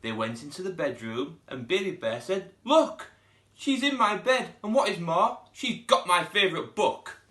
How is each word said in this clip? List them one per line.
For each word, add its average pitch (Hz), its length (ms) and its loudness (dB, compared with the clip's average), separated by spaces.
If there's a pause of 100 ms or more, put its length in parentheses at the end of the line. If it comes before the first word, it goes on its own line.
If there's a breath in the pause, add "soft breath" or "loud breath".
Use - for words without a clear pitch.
They 113 120 -6
went 113 300 -4
into 147 200 -12
the 190 80 -4
bedroom, 135 680 -4 (100)
and 123 200 -10
Baby 190 240 0
Bear 113 280 -4
said, 190 300 -4 (140)
Look, 294 460 2 (440 soft breath)
she's 262 280 -2
in 277 140 2
my 208 200 2
bed, 240 380 0 (100)
and 214 100 -2
what 262 140 4
is 185 100 -4
more, 175 400 2 (140)
she's - 340 -6
got 254 200 4
my 175 180 2
favourite 165 500 0
book. - 440 -2 (120)